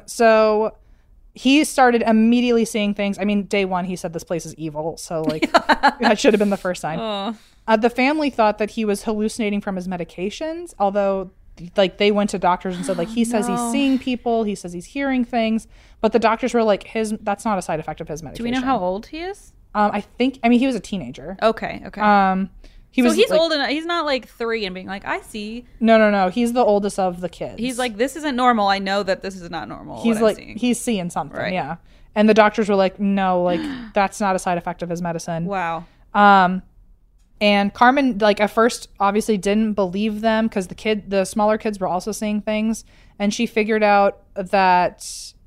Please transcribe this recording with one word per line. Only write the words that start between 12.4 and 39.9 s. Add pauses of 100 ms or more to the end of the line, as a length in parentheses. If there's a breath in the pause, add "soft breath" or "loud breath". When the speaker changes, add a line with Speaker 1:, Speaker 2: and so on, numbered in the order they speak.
Speaker 1:
and
said,
like,
Speaker 2:
<gasps>
Speaker 1:
he
says
he's
Speaker 2:
No.
Speaker 1:
seeing
people,
he
says
he's
hearing
things, (340 soft breath)
but
the
doctors
were
like,
"His,
that's
not
a
side
effect
of
his
Speaker 2:
Do
we
know
how
Speaker 1:
medication."
Speaker 2:
old
he
is? (220)
Speaker 1:
Um,
I
think,
I
mean,
he
was
a
teenager.
Speaker 2:
Okay,
okay.
Speaker 1:
Um, (400 soft breath)
he
Speaker 2:
So
Speaker 1:
was,
Speaker 2:
he's
Speaker 1:
like
Speaker 2:
old
enough.
He's
not,
like,
three
and
being
like,
"I
see." (140)
Speaker 1:
No,
no,
no.
He's
the
oldest
of
the
kids.
Speaker 2:
He's
like,
"This
isn't
normal.
I
know
that
this
is
not
normal,
Speaker 1:
He's
Speaker 2:
what
Speaker 1:
like,
Speaker 2:
I'm
seeing."
Speaker 1:
he's
seeing
something,
Speaker 2:
Right.
Speaker 1:
yeah. (360 soft breath)
And
the
doctors
were
like,
"No,
like,
Speaker 2:
<gasps>
Speaker 1:
that's
not
a
side
effect
of
his
medicine."
Speaker 2:
Wow. (280 soft breath)
Speaker 1:
Um, (800)
and
Carmen,
like,
at
first, (100)
obviously
didn't
believe